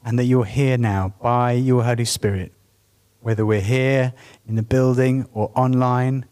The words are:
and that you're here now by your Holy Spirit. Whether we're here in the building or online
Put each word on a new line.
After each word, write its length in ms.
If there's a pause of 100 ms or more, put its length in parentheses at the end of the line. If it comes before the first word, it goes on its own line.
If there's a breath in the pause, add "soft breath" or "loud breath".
and 160
that 60
you're 220
here 320
now 420
by 320
your 320
Holy 220
Spirit. 480 (680)
Whether 240
we're 160
here 540 (340 loud breath)
in 60
the 80
building 720
or 200
online 760